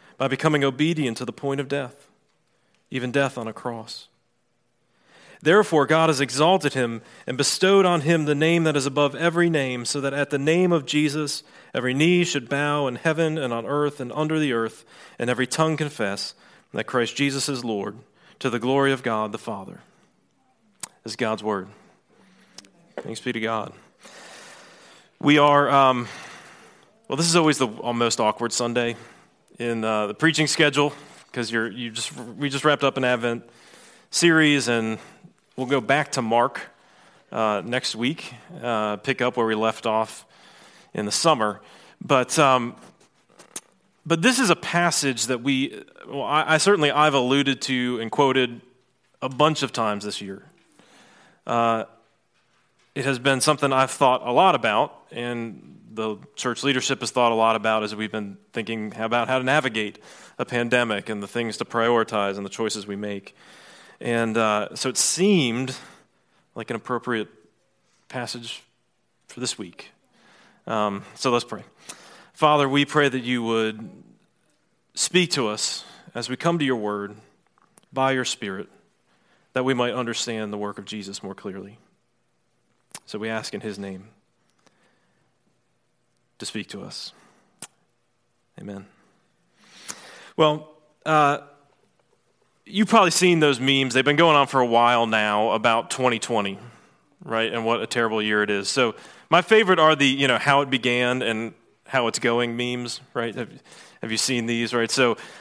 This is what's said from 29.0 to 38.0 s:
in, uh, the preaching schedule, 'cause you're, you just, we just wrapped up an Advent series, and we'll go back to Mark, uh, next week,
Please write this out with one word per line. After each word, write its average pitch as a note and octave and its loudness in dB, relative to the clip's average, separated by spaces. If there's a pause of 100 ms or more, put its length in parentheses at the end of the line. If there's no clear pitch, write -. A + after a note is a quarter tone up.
in, A#2 -4
uh, G#2+ 0
the G#2+ -8
preaching D#3 0
schedule, D3 2 (400)
'cause A2+ -6
you're, A2+ -2
you A#2 -12
just, A2 -8
we B2 -8
just C3+ -4
wrapped C#3+ 4
up C#3 2
an C3 0
Advent A#2+ 0 (640)
series, D#3 4
and A2+ -2 (560)
we'll C3 -6
go C3+ 2
back C#3 0
to C3+ -2
Mark, A#2 0 (680)
uh, G#2+ -2
next A#2+ -4
week, B2 -6 (260)